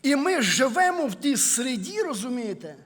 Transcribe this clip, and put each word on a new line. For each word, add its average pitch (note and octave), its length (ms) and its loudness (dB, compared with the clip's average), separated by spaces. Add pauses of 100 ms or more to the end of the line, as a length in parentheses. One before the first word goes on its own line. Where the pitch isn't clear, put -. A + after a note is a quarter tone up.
І C#4 140 4
ми D#4 260 2
живемо C#4+ 640 2
в G3 80 -4
тій C#4 220 0
среді, B3+ 640 -2
розумієте? A3+ 840 -6